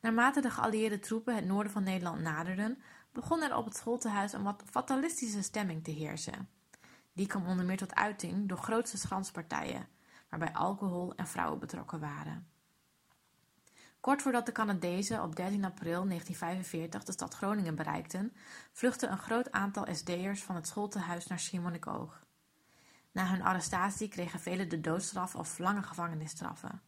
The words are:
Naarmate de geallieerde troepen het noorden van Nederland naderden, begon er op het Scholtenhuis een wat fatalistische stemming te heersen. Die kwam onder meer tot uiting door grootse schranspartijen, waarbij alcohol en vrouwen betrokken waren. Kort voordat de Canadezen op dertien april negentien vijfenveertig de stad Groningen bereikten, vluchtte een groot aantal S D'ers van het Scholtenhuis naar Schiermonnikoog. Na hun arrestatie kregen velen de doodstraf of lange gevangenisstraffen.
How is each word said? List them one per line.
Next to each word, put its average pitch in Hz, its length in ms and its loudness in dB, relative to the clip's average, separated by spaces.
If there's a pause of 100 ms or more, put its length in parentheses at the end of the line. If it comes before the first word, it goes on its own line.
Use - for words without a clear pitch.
Naarmate 240 400 6
de 247 100 4
geallieerde 214 480 6
troepen 226 360 0
het 214 100 2
noorden 196 280 4
van 202 100 2
Nederland 180 380 2
naderden, 185 640 0 (300)
begon - 300 2
er 196 140 2
op 226 80 2
het 214 120 -8
Scholtenhuis 208 560 0
een 202 100 -4
wat 202 280 -2
fatalistische 254 720 0
stemming 180 420 -2
te 160 60 -4
heersen. 156 580 -6 (640)
Die 196 140 0
kwam 196 200 -2
onder 180 180 2
meer 185 120 2
tot 190 180 -4
uiting 202 540 2
door 180 100 0
grootse 226 400 2
schranspartijen, 165 880 -2 (400)
waarbij 165 240 -2
alcohol 180 600 0
en 175 120 -4
vrouwen 170 320 0
betrokken - 420 -8
waren. 151 480 -8 (1500)
Kort 277 220 4
voordat 240 240 2
de 233 60 -2
Canadezen 196 680 0
op 160 140 -4
dertien 196 280 0
april 180 400 0
negentien 175 320 -2
vijfenveertig 170 680 -4
de 196 80 -6
stad - 220 -6
Groningen 196 400 0
bereikten, 160 580 -2 (400)
vluchtte - 340 2
een 190 120 0
groot 240 340 0
aantal 202 420 0
S 156 100 -6
D'ers 185 380 -2
van 190 120 -4
het 165 120 -4
Scholtenhuis 180 600 -4
naar 175 140 -4
Schiermonnikoog. - 840 -4 (880)
Na 185 140 0
hun 185 160 2
arrestatie 185 680 2
kregen 175 320 -4
velen 180 280 0
de 165 120 0
doodstraf 175 560 0
of 165 220 -6
lange 190 240 2
gevangenisstraffen. 170 1040 -6